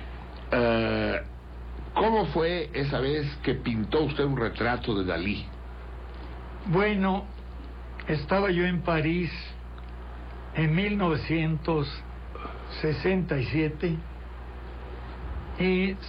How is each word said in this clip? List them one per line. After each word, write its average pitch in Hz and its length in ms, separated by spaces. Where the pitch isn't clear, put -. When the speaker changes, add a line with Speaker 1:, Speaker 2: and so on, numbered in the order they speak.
Speaker 1:
eh, 113 720
¿cómo 214 340
fue 165 460
esa 139 280
vez 143 260
que 131 120
pintó 113 480
usted 143 200
un 143 140
retrato 113 580
de 98 80
Dalí? 87 420
Speaker 2:
Bueno, 196 580
estaba 190 440
yo 175 140
en 180 160
París 165 500
en 156 180
mil 202 240
novecientos 160 880
sesenta 160 580
y 123 60
siete 156 500
y 185 380